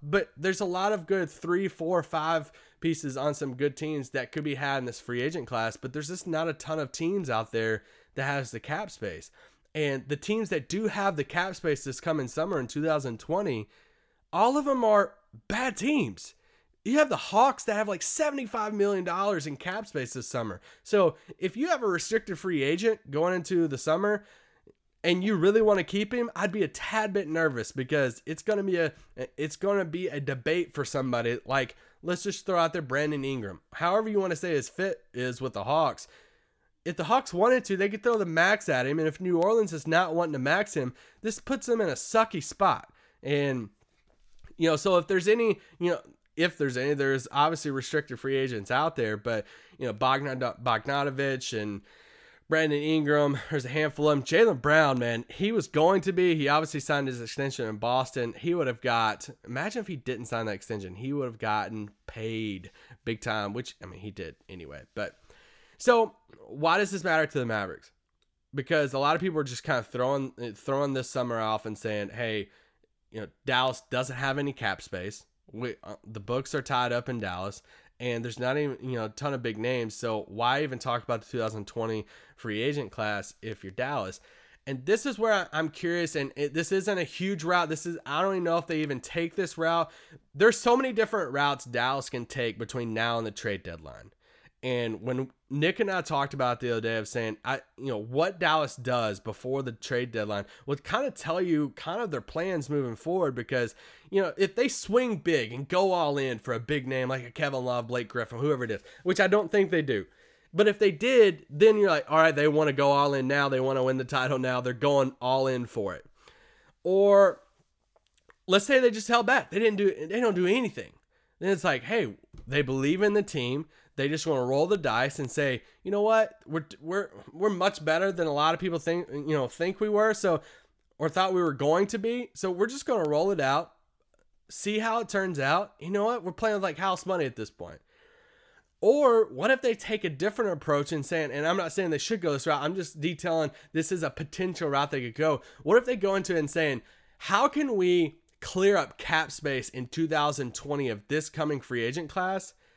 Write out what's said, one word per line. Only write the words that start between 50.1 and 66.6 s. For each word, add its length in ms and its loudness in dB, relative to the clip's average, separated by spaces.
Bogdanovic 1200 -2
and 220 -6
Brandon 320 2
Ingram, 580 2
there's 160 -2
a 40 -8
handful 380 0
of 80 6
them. 80 -2
Jaylen 380 6
Brown, 360 6
man, 300 -2
he 240 -2
was 140 0
going 360 4
to 100 -2
be, 240 4
he 120 0
obviously 320 0
signed 280 -2
his 120 -6
extension 480 -4
in 80 -6
Boston. 640 0
He 160 0
would 140 0
have 120 -4
got, 480 0
imagine 360 -6
if 80 -8
he 80 -8
didn't 300 -8
sign 200 -4
that 60 -2
extension, 420 -8
he 180 -6
would 140 -2
have 120 -10
gotten 520 -4
paid 640 -6
big 160 -6
time, 320 -4
which, 300 -10
I 40 -14
mean, 140 -18
he 100 -12
did 260 -12
anyway. 360 -16
But 220 -8
so 400 4
why 300 2